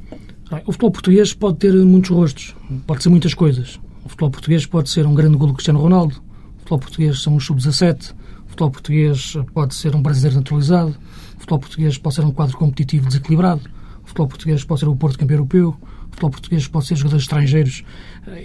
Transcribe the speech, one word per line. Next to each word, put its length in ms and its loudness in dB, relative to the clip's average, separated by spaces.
O 60 -2
futebol 180 0
português 420 4
pode 240 -2
ter 160 2
muitos 380 6
rostos, 440 0
pode 160 -4
ser 60 2
muitas 260 4
coisas. 460 -2
O 40 -14
futebol 220 -2
português 360 0
pode 240 -2
ser 160 2
um 80 4
grande 220 4
golo 160 2
de 20 -4
Cristiano 260 0
Ronaldo, 360 2
o 420 -20
futebol 200 -2
português 440 -2
são 140 2
os 100 -2
sub-dezassete, 640 0
o 60 -18
futebol 200 -2
português 640 -2
pode 200 -2
ser 220 -2
um 60 2
brasileiro 340 2
naturalizado, 540 0
o 500 -14
futebol 180 -2
português 400 -2
pode 160 -4
ser 100 0
um 60 2
quadro 280 -2
competitivo 480 0
desequilibrado, 560 0
o 20 -20
futebol 220 -2
português 360 -2
pode 160 -2
ser 80 0
o 60 2
Porto 240 0
campeão 200 2
europeu, 320 2
o 400 -12
futebol 200 -4
português 380 -4
pode 180 -2
ser 100 -2
jogadores 280 0
estrangeiros, 600 0
eh, 160 -16